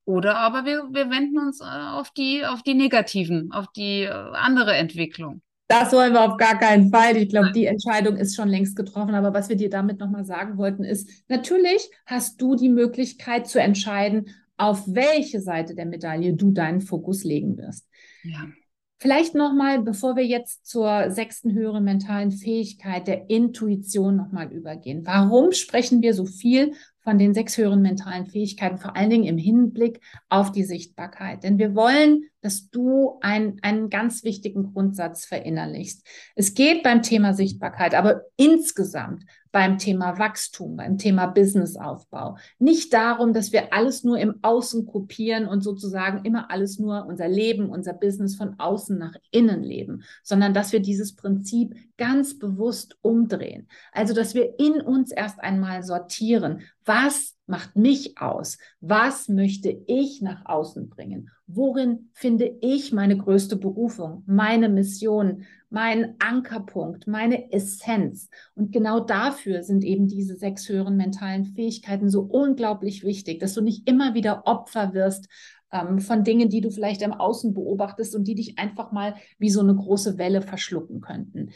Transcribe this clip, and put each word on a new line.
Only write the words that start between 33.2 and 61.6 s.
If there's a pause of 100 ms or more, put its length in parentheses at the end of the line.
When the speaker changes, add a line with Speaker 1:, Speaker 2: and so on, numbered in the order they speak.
Speaker 2:
ein-,
einen
ganz
wichtigen
Grundsatz
verinnerlichst. (280)
Es
geht
beim
Thema
Sichtbarkeit,
aber (140)
insgesamt (260)
beim
Thema
Wachstum,
beim
Thema
Businessaufbau (220)
nicht
darum,
dass
wir
alles
nur
im
Außen
kopieren
und
sozusagen
immer
alles
nur
unser
Leben,
unser
Business
von
außen
nach (160)
innen
leben, (220)
sondern
dass
wir
dieses
Prinzip (220)
ganz
bewusst
umdrehen. (240)
Also,
dass
wir
in
uns
erst
einmal
sortieren, (220)
was (120)
macht
mich
aus? (220)
Was
möchte (160)
ich
nach
außen
bringen? (160)
Worin